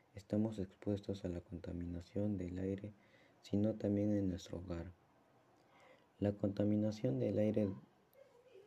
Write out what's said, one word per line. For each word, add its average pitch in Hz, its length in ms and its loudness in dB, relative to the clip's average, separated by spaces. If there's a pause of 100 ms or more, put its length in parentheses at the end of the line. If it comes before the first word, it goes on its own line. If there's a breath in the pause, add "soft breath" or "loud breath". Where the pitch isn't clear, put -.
(160 loud breath)
estamos 107 440 0
expuestos 98 680 -4
a 90 40 -2
la 87 120 -4
contaminación 87 960 -4
del 90 220 -6
aire, 98 340 -4 (480 loud breath)
sino 104 340 2
también 104 380 2
en 98 160 2
nuestro 87 300 -4
hogar. 87 340 -6 (1300 loud breath)
La 101 120 2
contaminación 107 880 0
del 107 200 2
aire 107 300 4 (960)